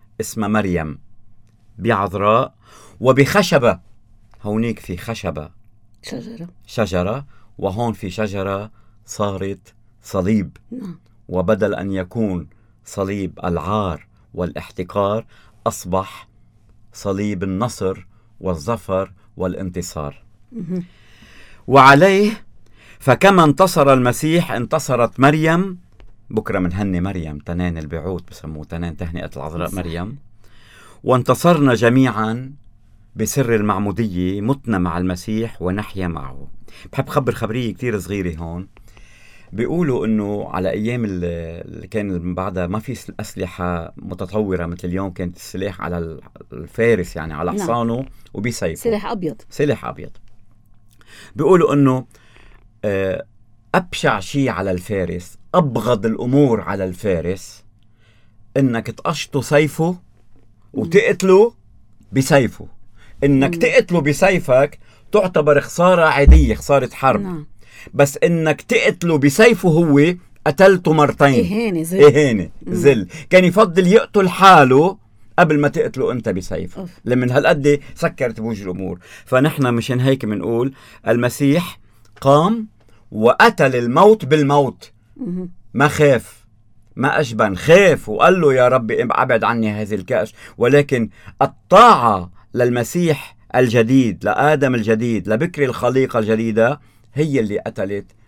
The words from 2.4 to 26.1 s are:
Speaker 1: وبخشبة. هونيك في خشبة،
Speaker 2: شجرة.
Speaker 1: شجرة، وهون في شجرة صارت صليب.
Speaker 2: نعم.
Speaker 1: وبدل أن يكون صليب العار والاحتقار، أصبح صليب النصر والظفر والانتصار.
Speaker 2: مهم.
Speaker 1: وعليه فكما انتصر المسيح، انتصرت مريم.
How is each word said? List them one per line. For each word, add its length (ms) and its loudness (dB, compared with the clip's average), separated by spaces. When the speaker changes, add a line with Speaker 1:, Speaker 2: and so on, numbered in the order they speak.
Speaker 1:
وبخشبة. 800 2
هونيك 360 -4
في 180 -10
خشبة، 540 -10
Speaker 2:
شجرة. 460 -14
Speaker 1:
شجرة، 600 -4
وهون 340 -4
في 180 -10
شجرة 600 -6
صارت 680 -8
صليب. 540 -4
Speaker 2:
نعم. 280 -16
Speaker 1:
وبدل 460 -2
أن 180 -8
يكون 560 -6
صليب 600 -8
العار 640 -4
والاحتقار، 920 -6
أصبح 640 -6
صليب 500 -6
النصر 640 -6
والظفر 720 -6
والانتصار. 880 -8
Speaker 2:
مهم. 320 -10
Speaker 1:
وعليه 800 6
فكما 460 4
انتصر 480 4
المسيح، 600 0
انتصرت 680 -2
مريم. 580 2